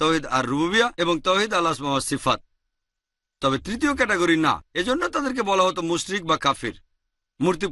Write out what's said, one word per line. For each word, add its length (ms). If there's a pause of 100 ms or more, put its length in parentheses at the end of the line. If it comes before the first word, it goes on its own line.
তাওহীদ 260
আর 200
রুবুবিয়া 400 (100)
এবং 240
তাওহীদ 340
আল 120
আসমা 260
ওয়াস 140
সিফাত। 340 (1000)
তবে 160
তৃতীয় 360
ক্যাটাগরি 420
না, 180 (200)
এজন্য 340
তাদেরকে 340
বলা 240
হতো 160
মুশরিক 420
বা 200
কাফির, 320 (640)
মূর্তি 320